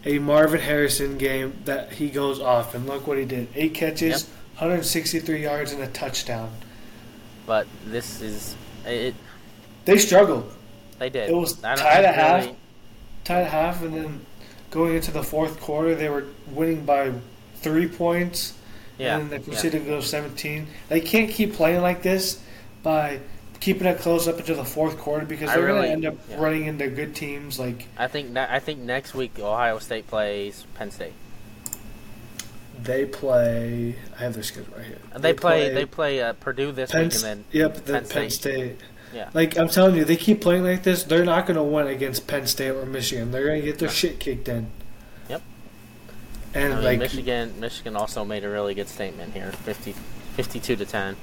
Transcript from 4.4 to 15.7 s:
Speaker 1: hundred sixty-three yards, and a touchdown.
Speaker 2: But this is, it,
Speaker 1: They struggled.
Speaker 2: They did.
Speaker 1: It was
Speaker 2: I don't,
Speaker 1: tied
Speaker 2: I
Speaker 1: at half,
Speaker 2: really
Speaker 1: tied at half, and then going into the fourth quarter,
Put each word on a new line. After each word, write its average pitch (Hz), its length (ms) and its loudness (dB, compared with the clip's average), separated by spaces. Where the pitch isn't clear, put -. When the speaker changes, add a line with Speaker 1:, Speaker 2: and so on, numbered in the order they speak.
Speaker 1:
hundred 165 280 0
sixty-three 160 580 -2
yards, 147 280 -2
and 143 100 -6
a 131 60 -6
touchdown. 120 640 -6
Speaker 2:
But 110 220 2
this 117 340 -6
is, 107 340 -8
it, 117 300 -2
Speaker 1:
They 196 120 10
struggled. 170 540 8
Speaker 2:
They 127 100 -2
did. 120 200 -2
Speaker 1:
It 170 60 4
was 165 280 0
Speaker 2:
I 120 120 2
don't, 139 100 0
Speaker 1:
tied 165 200 10
Speaker 2:
I - 40 10
Speaker 1:
at 156 60 4
half, 160 280 6
Speaker 2:
really 123 120 -8
Speaker 1:
tied 175 200 2
at 156 80 0
half, 170 300 2
and 160 140 -4
then 151 300 -8
going 165 240 4
into 160 160 0
the 151 120 -2
fourth 156 380 -2
quarter, 160 340 2